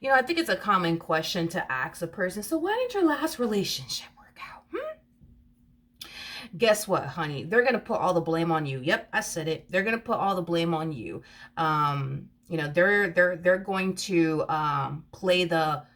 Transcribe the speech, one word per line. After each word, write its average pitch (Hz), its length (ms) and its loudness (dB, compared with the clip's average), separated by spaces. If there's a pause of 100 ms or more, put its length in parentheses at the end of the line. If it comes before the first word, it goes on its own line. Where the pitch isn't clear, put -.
You 269 80 -2
know, 269 60 6
I 262 80 8
think 330 160 0
it's 330 100 0
a 190 60 2
common 175 420 2
question 165 520 0
to 170 220 -4
ask 131 300 -4
a - 60 -6
person, 185 340 -4
So 320 160 -2
why 370 180 0
did 494 200 -4
your 370 120 4
last 302 300 0
relationship 208 720 -2 (100)
work - 220 -20 (120)
out? - 120 -20 (100)
Hmm? - 1300 -16 (500)
Guess 214 300 4
what, - 180 0
honey? 147 380 -6
They're 220 200 2
gonna 247 140 2
put - 220 -4
all 175 160 2
the 170 40 4
blame 165 320 0
on 156 140 0
you. 135 160 -6
Yep, 196 320 -2
I 214 80 0
said 160 260 -6
it. - 240 -6
They're 190 120 0
gonna 226 160 0
put 233 180 -2
all 196 180 0
the 180 60 -2
blame 170 320 0
on 160 180 -2
you. 120 300 -10 (340)
Um, 143 760 0 (200)
you 175 80 -4
know, 147 100 -2
they're, 180 440 4
they're, 180 260 4
they're 180 220 4
going 190 360 -2
to, 160 540 2
um, 147 600 -2
play 180 320 2
the 160 400 0 (120)